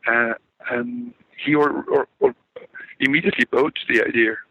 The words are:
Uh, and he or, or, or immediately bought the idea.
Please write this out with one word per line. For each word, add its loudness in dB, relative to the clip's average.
Uh, 2
and -6
he 0
or, 2
or, 2
or 4
immediately 0
bought 2
the 4
idea. 2